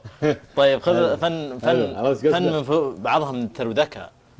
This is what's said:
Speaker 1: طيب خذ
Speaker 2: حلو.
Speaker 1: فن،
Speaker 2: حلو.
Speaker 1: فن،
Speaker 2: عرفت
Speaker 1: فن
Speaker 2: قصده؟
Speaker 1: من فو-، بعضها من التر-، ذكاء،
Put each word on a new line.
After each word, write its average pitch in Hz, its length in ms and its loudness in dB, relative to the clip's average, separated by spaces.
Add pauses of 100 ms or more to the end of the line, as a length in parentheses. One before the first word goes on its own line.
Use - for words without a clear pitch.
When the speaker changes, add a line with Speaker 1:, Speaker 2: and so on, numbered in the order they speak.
(560)
Speaker 1:
طيب 139 260 4
خذ 175 120 2
Speaker 2:
حلو. 170 220 2
Speaker 1:
فن، 156 460 -4
Speaker 2:
حلو. 120 260 2
Speaker 1:
فن، - 80 -10
Speaker 2:
عرفت 127 300 0
Speaker 1:
فن 156 80 4
Speaker 2:
قصده؟ 170 240 0
Speaker 1:
من 143 40 -2
فو-، 135 380 -2
بعضها 139 320 0
من 123 100 -4
التر-، 117 380 -2
ذكاء، 104 320 -6 (280)